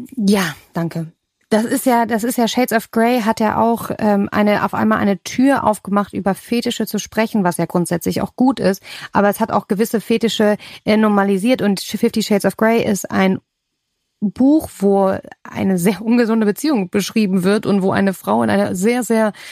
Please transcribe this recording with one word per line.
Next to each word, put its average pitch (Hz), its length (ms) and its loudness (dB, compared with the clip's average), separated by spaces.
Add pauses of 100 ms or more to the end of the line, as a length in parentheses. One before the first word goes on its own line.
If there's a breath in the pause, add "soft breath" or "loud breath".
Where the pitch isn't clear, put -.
(160)
Ja, 196 380 0 (180)
danke. 165 400 -6 (380)
Das 214 140 2
ist 262 200 -2
ja, 233 220 2
das 220 180 -2
ist 247 140 -2
ja 226 100 2
Shades 247 260 -2
of - 160 -2
Grey 233 300 2
hat 220 200 -2
ja 214 200 0
auch, 226 380 0
ähm, 208 340 0
eine, 208 320 0
auf 202 80 -2
einmal 214 280 0
eine 202 220 -2
Tür 269 420 0
aufgemacht, 202 500 -2
über 196 200 -2
Fetische 233 520 -4
zu 208 120 -6
sprechen, 220 460 -2
was 175 140 0
ja 170 80 0
grundsätzlich 175 560 -2
auch - 120 -8
gut 254 240 2
ist. 196 240 0 (300 loud breath)
Aber 202 160 4
es 202 120 0
hat 220 120 -2
auch - 160 -2
gewisse 214 320 0
Fetische, 214 560 0 (300 loud breath)
äh, 214 100 4
normalisiert 208 640 2
und 202 200 0
Fifty 226 420 -2
Shades 202 240 0
of 190 100 -2
Grey 226 260 2
ist - 280 -2
ein 190 280 2 (800)
Buch, 269 580 2
wo 196 360 2 (280)
eine 190 340 -2
sehr 180 240 0
ungesunde 226 460 2
Beziehung 208 420 0
beschrieben 196 560 0
wird 202 220 2
und 190 160 2
wo 185 100 2
eine 196 220 2
Frau 220 280 -2
in 220 60 0
eine 202 260 0
sehr, 233 280 0
sehr, 220 320 0 (180 loud breath)